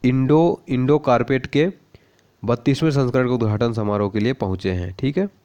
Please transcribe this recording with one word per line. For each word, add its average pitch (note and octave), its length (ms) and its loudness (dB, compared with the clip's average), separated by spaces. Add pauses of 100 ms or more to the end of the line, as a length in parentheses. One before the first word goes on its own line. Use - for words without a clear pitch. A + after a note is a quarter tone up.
इंडो, C3 640 2
इंडो C3 300 2
कारपेट B2+ 480 0
के D3+ 220 0 (720)
बत्तीसवें C3 480 0
संस्करण B2+ 380 0
के B2 60 0
उद्घाटन A2+ 380 0
समारोह G#2 380 0
के G#2 100 -2
लिए A#2+ 120 0
पहुंचे F#2+ 380 -4
हैं, F2+ 280 -4
ठीक C#3+ 200 -2
है। G3 100 -2 (160)